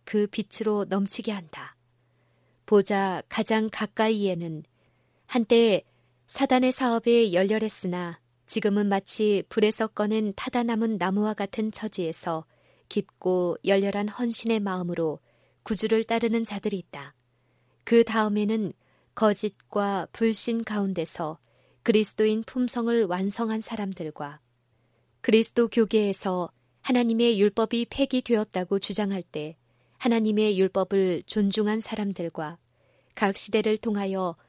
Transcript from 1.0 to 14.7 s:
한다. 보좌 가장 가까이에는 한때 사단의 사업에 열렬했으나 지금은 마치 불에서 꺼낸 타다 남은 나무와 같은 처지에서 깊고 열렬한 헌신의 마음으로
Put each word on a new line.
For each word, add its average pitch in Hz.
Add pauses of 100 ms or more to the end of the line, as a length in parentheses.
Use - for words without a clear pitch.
한다. - (880)
보좌 196
가장 220
가까이에는 190 (640)
한때 233 (420)
사단의 254
사업에 233
열렬했으나 185 (260)
지금은 208
마치 202
불에서 220
꺼낸 208
타다 -
남은 226
나무와 208
같은 214
처지에서 165 (440)
깊고 180
열렬한 196
헌신의 226
마음으로 175 (440)